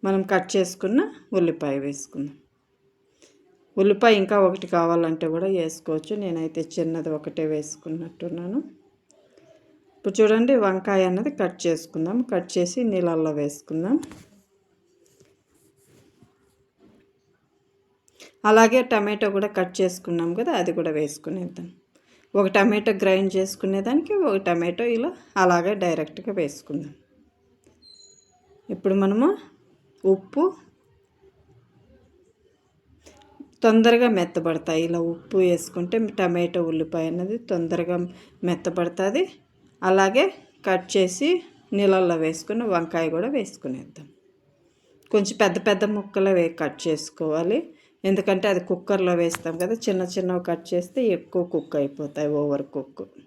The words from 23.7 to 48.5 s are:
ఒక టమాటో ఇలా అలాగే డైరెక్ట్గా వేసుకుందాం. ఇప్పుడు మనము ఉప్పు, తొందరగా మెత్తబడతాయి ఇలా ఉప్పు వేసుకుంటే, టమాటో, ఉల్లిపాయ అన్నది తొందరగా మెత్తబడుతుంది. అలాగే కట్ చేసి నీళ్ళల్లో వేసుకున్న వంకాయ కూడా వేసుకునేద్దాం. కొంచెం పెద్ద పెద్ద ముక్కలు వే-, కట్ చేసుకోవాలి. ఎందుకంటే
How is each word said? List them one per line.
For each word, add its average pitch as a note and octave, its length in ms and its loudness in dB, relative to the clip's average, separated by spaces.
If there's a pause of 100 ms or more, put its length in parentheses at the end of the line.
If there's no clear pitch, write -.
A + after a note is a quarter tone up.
ఒక G3 100 2 (100)
టమాటో F3 380 0 (120)
ఇలా B3 120 -2 (340)
అలాగే F3+ 300 4 (100)
డైరెక్ట్గా E3 560 -4
వేసుకుందాం. D3 540 -6 (1800)
ఇప్పుడు F#3+ 280 0
మనము G3+ 240 2 (840)
ఉప్పు, G3 320 0 (3250)
తొందరగా A#3 520 6
మెత్తబడతాయి E3 720 0
ఇలా E3+ 120 -2 (100)
ఉప్పు E3+ 260 -6 (120)
వేసుకుంటే, F3 500 -2 (220)
టమాటో, F3 500 0
ఉల్లిపాయ D#3+ 420 -4
అన్నది F#3 260 -4 (140)
తొందరగా E3+ 460 -2 (500)
మెత్తబడుతుంది. F3+ 760 -2 (640)
అలాగే G3 340 4 (440)
కట్ F3+ 280 0
చేసి F#3+ 340 2 (460)
నీళ్ళల్లో F#3+ 480 4
వేసుకున్న G#3 400 -4 (100)
వంకాయ E3 420 0
కూడా G#3 200 -2
వేసుకునేద్దాం. D3 720 -10 (1040)
కొంచెం G3+ 320 2
పెద్ద F#3+ 240 0
పెద్ద G3+ 160 2 (140)
ముక్కలు G3 400 0
వే-, E3 240 0
కట్ D3 260 -6
చేసుకోవాలి. D#3+ 720 -2 (500)
ఎందుకంటే F#3+ 420 0